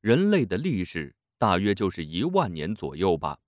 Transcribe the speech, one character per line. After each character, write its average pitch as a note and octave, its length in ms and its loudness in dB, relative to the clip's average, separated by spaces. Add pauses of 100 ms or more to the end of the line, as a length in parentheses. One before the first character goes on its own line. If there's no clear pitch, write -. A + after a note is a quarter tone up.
人 D3+ 300 4
类 F3 140 4
的 F#2 140 -2
历 B2+ 260 -2
史 D#2 300 -8 (240)
大 G2 200 4
约 G2+ 160 2
就 G2 140 0
是 F2 160 -6
一 E2 180 -4
万 E3+ 300 0
年 D#2+ 220 -6
左 C#2+ 200 -8
右 F2 220 2
吧。 D2 320 -6